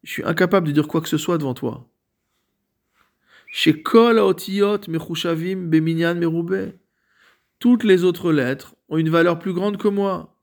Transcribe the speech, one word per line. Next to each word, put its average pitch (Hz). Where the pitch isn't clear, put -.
Je -
suis -
incapable 175
de 147
dire 151
quoi 156
que 165
ce 165
soit 170
devant 135
toi. 123
Shekol 226
haotiyot 202
mechushavim 170
beminyan 165
merubeh. 170
Toutes 240
les 185
autres 175
lettres 139
ont 156
une 160
valeur 170
plus 185
grande 196
que 214
moi. 196